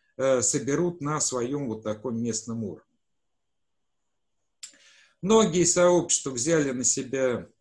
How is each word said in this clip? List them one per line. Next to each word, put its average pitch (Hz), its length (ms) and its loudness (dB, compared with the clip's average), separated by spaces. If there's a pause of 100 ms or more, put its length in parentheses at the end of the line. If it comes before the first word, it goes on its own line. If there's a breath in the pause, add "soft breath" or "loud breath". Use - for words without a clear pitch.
(180)
э, 131 240 2
соберут 147 600 -2
на 147 180 -4
своем 127 480 -4
вот 110 160 -8
таком 113 380 -6
местном 117 420 -6
уровне. 85 200 -10 (2500 soft breath)
Многие 180 420 4
сообщества 175 680 4
взяли 143 400 0
на 127 120 -4
себя, 127 640 -2 (140)